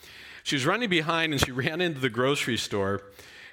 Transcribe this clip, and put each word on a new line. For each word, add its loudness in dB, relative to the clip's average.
She -2
was 2
running 2
behind 2
and 4
she -4
<laughs> -
ran 0
into 0
the 2
grocery 2
store 0